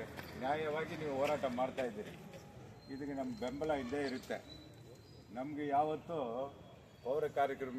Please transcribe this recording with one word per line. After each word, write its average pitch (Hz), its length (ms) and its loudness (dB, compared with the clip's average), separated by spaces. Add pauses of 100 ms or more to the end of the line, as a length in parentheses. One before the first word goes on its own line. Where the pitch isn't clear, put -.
(400)
ನ್ಯಾಯವಾಗಿ 156 580 2
ನೀವು 151 200 0
ಹೋರಾಟ 143 280 4 (140)
ಮಾಡ್ತಾ 131 300 2
ಇದ್ದೀರಿ, 104 240 -6 (800)
ಇದಕ್ಕೆ 139 200 -4
ನಮ್ಮ 127 260 -2
ಬೆಂಬಲ 143 320 2
ಇದ್ದೇ 139 360 2
ಇರುತ್ತೆ. 123 300 -2 (960)
ನಮ್ಗೆ 143 340 -2
ಯಾವತ್ತೂ 156 500 4 (840)
ಪೌರ 147 240 4
ಕಾರ್ಮಿಕರ 135 520 4